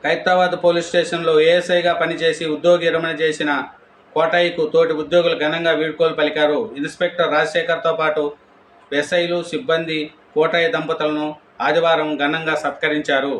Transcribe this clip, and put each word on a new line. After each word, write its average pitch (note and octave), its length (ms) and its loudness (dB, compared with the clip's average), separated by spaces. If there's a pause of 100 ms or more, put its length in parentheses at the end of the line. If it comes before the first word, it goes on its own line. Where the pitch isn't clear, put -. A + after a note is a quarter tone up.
ఖైరతాబాద్ F3+ 520 2 (100)
పోలీస్ E3+ 240 2
స్టేషన్లో E3 440 0 (140)
ఏఎస్ఐగా F3 540 2
పనిచేసి D#3+ 420 -2 (120)
ఉద్యోగి E3+ 320 4
విరమణ E3 260 -2 (100)
చేసిన D#3 280 -2 (600)
కోటాయికు E3 500 2 (100)
తోటి D#3+ 280 4
ఉద్యోగులు E3 340 2 (100)
ఘనంగా E3 340 0
వీడ్కోలు D#3+ 400 0
పలికారు. D3 400 0 (200)
ఇన్స్‌పెక్టర్ E3 560 -2
రాజశేఖర్తో E3 560 0 (100)
పాటు D#3 220 0 (760)
ఎస్ఐలు, F3 380 0 (140)
సిబ్బంది D#3+ 480 -2 (360)
కోటాయి E3 400 2
దంపతులను D3+ 520 -4 (400)
ఆదివారం D#3+ 420 2 (140)
ఘనంగా D#3 400 -2
సత్కరించారు. D3 760 -2